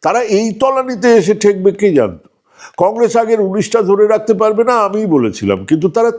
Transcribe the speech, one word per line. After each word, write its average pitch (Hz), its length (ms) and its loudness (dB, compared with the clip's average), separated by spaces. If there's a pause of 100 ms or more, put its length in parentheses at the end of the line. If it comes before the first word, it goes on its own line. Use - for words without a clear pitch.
তারা 190 180 0 (100)
এই 214 160 0 (120)
তলানিতে 254 580 0
এসে 202 180 2
ঠেকবে 202 380 0
কে 196 200 0
জানতো? 104 340 -2 (500)
কংগ্রেস 220 400 0
আগের 226 240 0
উনিশটা 202 420 -2
ধরে 196 240 2
রাখতে 214 280 0
পারবে 214 300 0
না, 247 100 0 (100)
আমিই 202 320 -4
বলেছিলাম, 101 480 -2
কিন্তু 160 240 -2
তারা 226 300 0